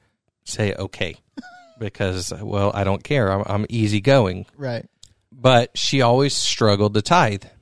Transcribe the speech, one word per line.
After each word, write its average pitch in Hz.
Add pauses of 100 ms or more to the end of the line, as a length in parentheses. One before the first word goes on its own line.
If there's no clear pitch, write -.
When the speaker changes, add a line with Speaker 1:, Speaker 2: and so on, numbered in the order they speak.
(440)
Speaker 1:
Say, 104
"Okay," 95 (320)
<laughs> -
because, 95 (100)
well, 101
I 101
don't 98
care. 120
I'm, 98
I'm 101
easygoing. 107 (100)
Speaker 2:
Right. 123 (460)
Speaker 1:
But 123
she -
always 131
struggled 104
to 107
tithe 120 (180)